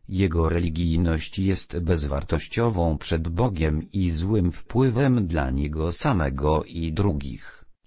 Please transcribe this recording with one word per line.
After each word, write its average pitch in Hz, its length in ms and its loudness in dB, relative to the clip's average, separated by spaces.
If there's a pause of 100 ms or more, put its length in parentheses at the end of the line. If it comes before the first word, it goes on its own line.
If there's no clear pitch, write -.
jego 85 400 2
religijność 82 920 0
jest 95 400 0
bezwartościową 82 1200 0
przed 82 300 -2
Bogiem 80 640 0
i 92 180 2
złym 87 420 2
wpływem 123 720 2
dla 76 240 0
niego 76 420 -2
samego 76 720 0
i 82 280 -6
drugich, 73 720 -4 (220)